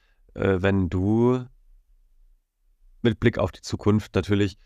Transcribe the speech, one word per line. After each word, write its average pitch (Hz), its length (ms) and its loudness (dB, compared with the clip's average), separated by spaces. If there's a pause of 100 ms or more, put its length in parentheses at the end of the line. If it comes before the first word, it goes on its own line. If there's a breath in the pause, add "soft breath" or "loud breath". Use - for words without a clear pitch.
(340)
äh, 98 280 0
wenn 98 280 0
du 113 560 0 (1600)
mit 117 180 0
Blick - 180 2
auf - 140 -2
die - 100 -20
Zukunft - 540 -2
natürlich 101 500 0